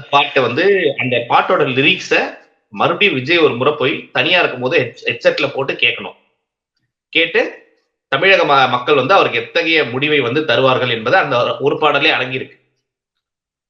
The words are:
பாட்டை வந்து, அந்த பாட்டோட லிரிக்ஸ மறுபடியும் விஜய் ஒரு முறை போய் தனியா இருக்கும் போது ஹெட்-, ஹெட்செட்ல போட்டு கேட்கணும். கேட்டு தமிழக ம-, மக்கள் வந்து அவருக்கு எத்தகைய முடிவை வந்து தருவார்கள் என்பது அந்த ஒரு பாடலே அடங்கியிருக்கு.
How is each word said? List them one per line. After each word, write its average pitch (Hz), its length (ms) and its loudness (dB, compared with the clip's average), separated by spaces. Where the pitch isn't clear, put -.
பாட்டை 139 340 2
வந்து, 165 540 0
அந்த 120 320 -2
பாட்டோட 151 320 2
லிரிக்ஸ 151 760 -2
மறுபடியும் 156 440 -2
விஜய் 139 240 -2
ஒரு 147 180 4
முறை 123 220 0
போய் 127 340 -4
தனியா 165 280 0
இருக்கும் 127 220 -2
போது 139 180 0
ஹெட்-, - 280 -6
ஹெட்செட்ல 123 440 -2
போட்டு 143 220 -6
கேட்கணும். 117 420 -4
கேட்டு - 580 -2
தமிழக 175 360 4
ம-, 139 260 4
மக்கள் 123 260 0
வந்து 135 180 2
அவருக்கு 123 260 2
எத்தகைய 160 440 0
முடிவை 139 360 -2
வந்து 131 260 -2
தருவார்கள் 131 440 2
என்பது 117 280 0
அந்த 120 400 0
ஒரு 147 200 -2
பாடலே 151 340 2
அடங்கியிருக்கு. 127 480 -6